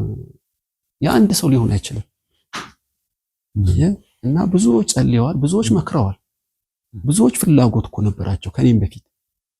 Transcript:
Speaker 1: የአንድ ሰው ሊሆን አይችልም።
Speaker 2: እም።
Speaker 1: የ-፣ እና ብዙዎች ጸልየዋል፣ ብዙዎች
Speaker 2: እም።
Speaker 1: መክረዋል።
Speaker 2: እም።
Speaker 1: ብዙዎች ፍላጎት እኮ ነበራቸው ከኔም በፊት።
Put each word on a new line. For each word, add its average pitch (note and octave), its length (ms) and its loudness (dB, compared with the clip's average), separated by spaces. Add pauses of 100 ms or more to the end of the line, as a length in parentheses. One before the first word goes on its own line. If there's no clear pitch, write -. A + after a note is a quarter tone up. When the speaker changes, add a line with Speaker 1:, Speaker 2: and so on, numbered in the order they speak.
(1000)
Speaker 1:
የአንድ G#3 320 2
ሰው E3+ 160 -2
ሊሆን A#2+ 220 2
አይችልም። G#2 340 -4 (1500)
Speaker 2:
እም። G2 180 0
Speaker 1:
የ-፣ D#3+ 200 2 (300)
እና C3+ 140 -2 (120)
ብዙዎች A3 400 2
ጸልየዋል፣ B2+ 500 0
ብዙዎች F#3+ 300 0
Speaker 2:
እም። A#3 60 4
Speaker 1:
መክረዋል። C#3+ 420 -2 (800)
Speaker 2:
እም። F#2+ 80 -16
Speaker 1:
ብዙዎች F3+ 340 2
ፍላጎት B2 500 2
እኮ - 160 -14
ነበራቸው G2+ 500 -4
ከኔም B2 280 2
በፊት። - 240 -6 (560)